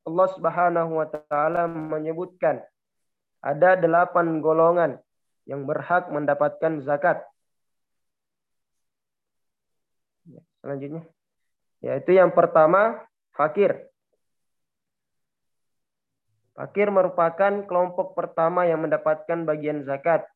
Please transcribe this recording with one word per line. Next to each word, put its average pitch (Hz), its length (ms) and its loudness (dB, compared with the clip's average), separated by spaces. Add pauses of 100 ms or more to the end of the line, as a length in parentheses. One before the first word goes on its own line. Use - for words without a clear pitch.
Allah 185 320 0
Subhanahu 165 640 0
wa 156 80 0
taala 156 640 -2
menyebutkan 160 880 -4 (800)
ada 170 400 2
delapan 170 640 2
golongan 160 560 2 (480)
yang 139 240 -10
berhak 170 400 -2
mendapatkan 151 720 -2
zakat. 147 400 -2 (3500)
Selanjutnya, 143 400 -10 (800)
yaitu 139 320 0
yang 180 160 6
pertama, 175 640 4 (400)
fakir. 165 400 2 (2750)
Fakir 190 320 -2
merupakan 185 800 0
kelompok 180 480 0
pertama 175 480 0
yang 160 160 0
mendapatkan 156 640 -2
bagian 151 400 -4
zakat. 147 400 -2 (100)